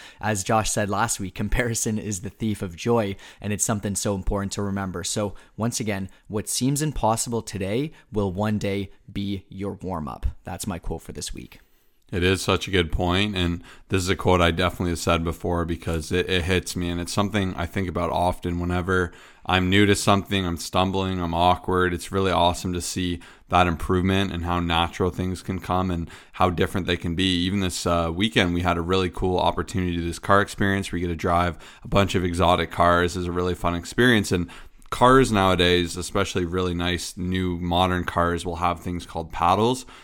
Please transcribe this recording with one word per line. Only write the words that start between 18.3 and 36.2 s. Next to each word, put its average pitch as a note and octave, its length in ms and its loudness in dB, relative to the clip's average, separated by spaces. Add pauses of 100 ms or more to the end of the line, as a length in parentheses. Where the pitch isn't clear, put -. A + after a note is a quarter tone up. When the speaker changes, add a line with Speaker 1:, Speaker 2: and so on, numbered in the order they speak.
Speaker 2:
whenever F2 500 0 (340)
I'm F#2 240 2
new G2+ 180 6
to G2 100 4
something, G2 500 0
I'm E2+ 100 -2
stumbling, F#2 640 -2
I'm E2+ 140 -2
awkward. F2+ 580 2
It's - 200 -6
really F#2+ 180 2
awesome F2 440 2
to F2 60 -4
see F2 380 -4 (300)
that F2+ 180 6
improvement F#2 640 0
and E2+ 120 -6
how F2 160 -2
natural E2+ 500 0
things F2+ 320 -6
can F#2+ 160 -6
come F#2 320 -2
and E2+ 180 -4 (260)
how F#2 140 2
different F2+ 380 0
they F2 100 2
can E2+ 200 -4
be. F2+ 280 2
Even F#2+ 140 0
this, F#2 280 -2
uh, E2+ 280 2
weekend, F#2+ 400 2
we E2+ 80 0
had E2+ 140 2
a E2+ 60 -2
really F#2 280 0
cool F2+ 280 0
opportunity F2 580 0
to - 20 -2
do E2+ 80 -2
this E2 140 -6
car G2 200 4
experience G2 520 0
where F2 80 -4
you F2 80 -2
get F2 40 -2
to E2 40 -4
drive F2 420 0 (240)
a - 60 -14
bunch G2 260 4
of F#2 100 2
exotic F2 460 2
cars. F2 460 4
It's F2+ 100 -4
a F2 60 -4
really F2+ 220 0
fun F2 200 -2
experience, A2 560 2
and F2 180 0 (400)
cars B2+ 440 6
nowadays, F2+ 640 4
especially F#2 480 -2